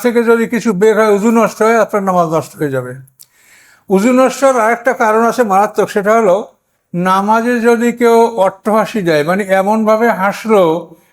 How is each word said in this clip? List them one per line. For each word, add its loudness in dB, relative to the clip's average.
থেকে 0
যদি 2
কিছু -4
বের 2
হয়, 2
উযু 0
নষ্ট 0
হয়, 2
আপনার -2
নামাজ 0
নষ্ট -4
হয়ে -4
যাবে। -6
উযু 0
নষ্টের 0
আর 0
একটা -2
কারণ 0
আছে 0
মারাত্মক, 0
সেটা 0
হলো 0
নামাজে 0
যদি 2
কেউ 2
অট্টহাসি -2
দেয়, 0
মানে -2
এমনভাবে 0
হাসলো 0